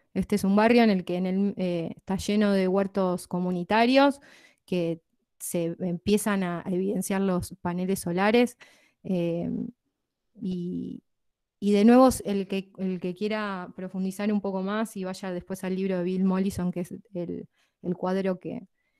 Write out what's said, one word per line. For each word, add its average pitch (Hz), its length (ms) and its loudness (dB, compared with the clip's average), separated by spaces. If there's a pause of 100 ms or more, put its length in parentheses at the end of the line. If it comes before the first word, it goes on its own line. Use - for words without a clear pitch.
(140)
Este 190 200 0
es 208 80 0
un 196 140 4
barrio 226 260 6
en 220 80 6
el 185 140 2
que 175 120 -4
en 185 100 -2
el, 196 320 0
eh, 175 380 -2
está - 200 -4
lleno 208 340 2
de 190 160 4
huertos 190 640 0
comunitarios 226 920 2 (440)
que 170 360 -2 (360)
se 170 440 -4
empiezan 196 640 0
a 175 220 -4
evidenciar 190 560 -2
los 185 400 0
paneles 180 380 -2
solares, 214 580 2 (460)
eh, 170 480 -2 (920)
y, 180 600 -6 (580)
y 202 120 2
de 208 120 6
nuevo, 247 240 8 (160)
el 196 240 -2
que, 190 300 -6
el 185 200 -4
que 180 160 -6
quiera 202 640 -6
profundizar 190 560 -4
un 208 80 0
poco 190 220 -4
más 208 340 -4
y 190 80 -6
vaya 185 280 -8
después 180 300 -8
al 185 120 -2
libro 190 240 -2
de 175 60 -2
Bill 185 200 0
Mollison, 185 480 0
que 175 80 -6
es 180 140 -8 (180)
el, 175 340 -8 (360)
el 180 120 -4
cuadro 185 460 -2
que, 170 260 -10 (340)